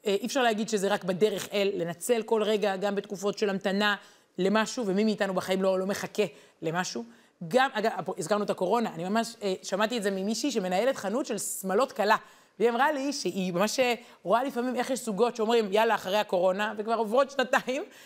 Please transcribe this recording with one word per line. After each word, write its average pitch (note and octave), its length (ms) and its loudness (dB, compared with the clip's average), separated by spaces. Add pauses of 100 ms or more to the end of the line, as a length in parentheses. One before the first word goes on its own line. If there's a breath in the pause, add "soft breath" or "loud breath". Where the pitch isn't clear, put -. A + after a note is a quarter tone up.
אה, G3+ 140 2
אי A#3+ 60 -2
אפשר C4 160 0
להגיד A3+ 260 2
שזה G3 200 0
רק F#3+ 160 0
בדרך F#3+ 480 0
אל, G3+ 220 2
לנצל F3+ 480 -2
כל A3 200 0
רגע, G3+ 340 0
גם G3+ 180 -2
בתקופות G3 440 -4
של G#3 120 0
המתנה G3 460 0 (420 loud breath)
למשהו, G#3 480 0
ומי G3 180 2
מאיתנו G3 300 0
בחיים F#3 280 0
לא, F#3+ 160 2
לא F#3+ 80 -2
מחכה G3 360 -2 (400 loud breath)
למשהו. F3 420 -4 (440 loud breath)
גם, C4 240 4
אגב, G#3+ 180 0 (280)
הזכרנו G3+ 260 0
את G#3 60 -2
הקורונה, F#3+ 440 0
אני E3 100 -6
ממש, A3 380 -2
אה, F#3+ 200 -2
שמעתי A3 360 -2
את G3 40 -2
זה G3+ 80 0
ממישהי G#3+ 400 -2
שמנהלת G#3 460 0
חנות A3 300 -2
של G#3+ 120 -4
שמלות G3+ 540 -2
כלה, G#3 240 4 (420 loud breath)
והיא A3+ 120 4
אמרה C4 220 2
לי C#4 200 -2
שהיא F#3 400 -2
ממש, G3+ 280 2
אה, B3 140 4 (280 loud breath)
רואה A3 220 2
לפעמים B3 320 -2
איך A#3+ 140 -2
יש C4 140 -4
זוגות A3+ 320 0
שאומרים, A3 360 2
"יאללה, G#3+ 220 4
אחרי G3 240 0
הקורונה", G3+ 580 2
וכבר A3 180 -2
עוברות A#3 360 2
שנתיים, C4 520 0 (240 loud breath)